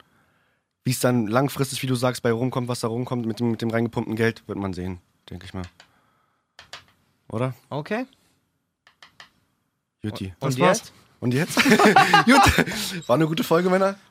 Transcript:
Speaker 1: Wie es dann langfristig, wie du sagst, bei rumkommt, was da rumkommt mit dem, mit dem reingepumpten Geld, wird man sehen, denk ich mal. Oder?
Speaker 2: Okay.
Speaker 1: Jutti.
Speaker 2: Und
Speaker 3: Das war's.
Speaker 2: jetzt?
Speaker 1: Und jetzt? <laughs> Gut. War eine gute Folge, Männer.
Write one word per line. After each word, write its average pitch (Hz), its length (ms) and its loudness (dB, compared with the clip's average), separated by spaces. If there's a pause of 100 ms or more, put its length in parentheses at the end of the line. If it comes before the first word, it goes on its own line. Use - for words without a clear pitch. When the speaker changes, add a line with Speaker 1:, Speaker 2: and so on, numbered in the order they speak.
(840)
Speaker 1:
Wie 127 80 -2
es - 80 -6
dann 123 260 2
langfristig, 131 560 -2
wie 135 40 -6
du 131 100 -2
sagst, 123 260 -4
bei 120 100 0
rumkommt, 123 340 -4
was 120 140 -6
da 117 80 -4
rumkommt 123 380 -6
mit 113 140 -6
dem, 117 100 0
mit 113 100 -4
dem 117 80 -4
reingepumpten 113 480 -2
Geld, 113 300 -2
wird 101 120 -8
man 98 140 -6
sehen, 90 280 -8 (280)
denk 90 160 -16
ich 92 80 -20
mal. 92 120 -10 (1600)
Oder? 123 240 -4 (160)
Speaker 2:
Okay. 208 380 -8 (2000)
Speaker 1:
Jutti. 104 380 -8
Speaker 2:
Und 143 120 -4
Speaker 3:
Das 123 60 -6
war's. 185 200 2
Speaker 2:
jetzt? - 140 -18 (280)
Speaker 1:
Und 123 140 -2
jetzt? 151 220 -2
<laughs> 269 680 6
Gut. 208 840 2
War 120 80 4
eine 160 100 4
gute 160 180 -2
Folge, 180 260 2
Männer. 190 260 2 (140)